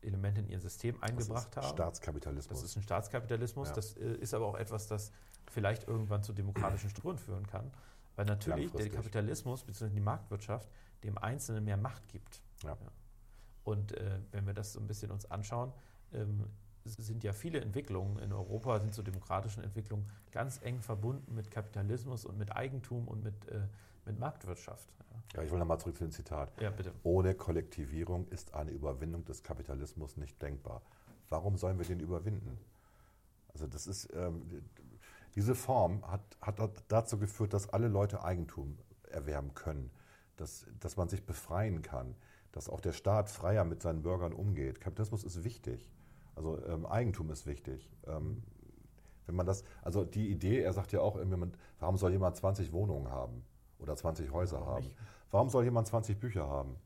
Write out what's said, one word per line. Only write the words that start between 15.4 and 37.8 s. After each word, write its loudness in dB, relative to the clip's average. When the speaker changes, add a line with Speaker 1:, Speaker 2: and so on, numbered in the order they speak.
Speaker 1:
ähm, 0
s-, -8
sind -4
ja 2
viele -2
Entwicklungen -2
in -2
Europa, 0
sind 2
so -6
demokratischen -2
Entwicklungen -2
ganz -4
eng -4
verbunden -2
mit -4
Kapitalismus -2
und -6
mit -2
Eigentum -2
und -4
mit, -6
äh, -2
mit -4
Marktwirtschaft. -6
Ja. -10
Speaker 2:
Ja, 0
ich 0
will 2
nochmal 4
zurück -4
zu -2
dem -2
Zitat. -4
Speaker 1:
Ja, 0
bitte. -4
Speaker 2:
"Ohne 8
Kollektivierung 0
ist -8
eine -2
Überwindung -2
des -8
Kapitalismus -6
nicht -8
denkbar." -6
Warum 2
sollen 2
wir 2
den 0
überwinden? -2
Also -4
das -6
ist, -4
ähm, -2
diese 6
Form 6
hat, -2
hat -2
da-, 4
dazu 4
geführt, 2
dass 2
alle 4